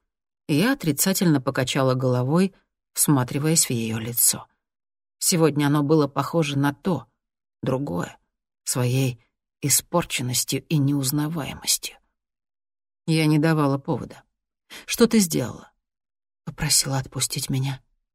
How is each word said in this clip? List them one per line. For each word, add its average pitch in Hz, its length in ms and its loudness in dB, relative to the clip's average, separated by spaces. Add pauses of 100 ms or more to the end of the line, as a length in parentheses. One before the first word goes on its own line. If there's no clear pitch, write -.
(480)
Я 170 240 2
отрицательно 165 720 2
покачала 131 500 0
головой, 127 640 0 (400)
всматриваясь 147 720 2
в - 60 -6
её 113 260 -4
лицо. 113 480 -2 (720)
Сегодня 151 480 2
оно 147 160 2
было 147 260 4
похоже 143 500 -2
на 143 140 2
то, 147 340 -4 (560)
другое, 143 540 -4 (480)
своей 127 580 -2 (380)
испорченностью - 1080 -2
и 160 120 2
неузнаваемостью. 143 1200 -2 (1080)
Я 160 200 2
не 151 120 4
давала 151 380 2
повода. - 460 -8 (640)
«Что - 200 2
ты 226 120 2
сделала?» 151 520 -2 (760)
«Попросила 143 500 -2
отпустить - 540 -6
меня». 135 320 -2 (320)